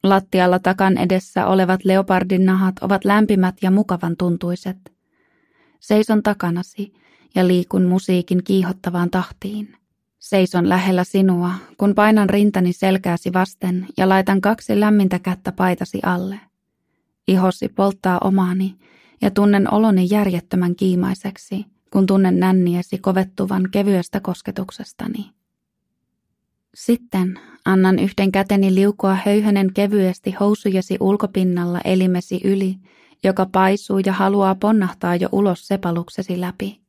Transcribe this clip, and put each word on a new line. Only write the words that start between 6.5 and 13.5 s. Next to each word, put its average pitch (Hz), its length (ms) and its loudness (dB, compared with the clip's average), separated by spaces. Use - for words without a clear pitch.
ja 185 120 2
liikun 180 380 0
musiikin 180 580 0
kiihottavaan 180 680 -2
tahtiin. 202 680 -8
Seison 180 500 0
lähellä 185 340 2
sinua, 180 480 0
kun 202 180 0
painan 208 340 4
rintani 196 440 2
selkääsi 190 600 -2
vasten 185 540 -4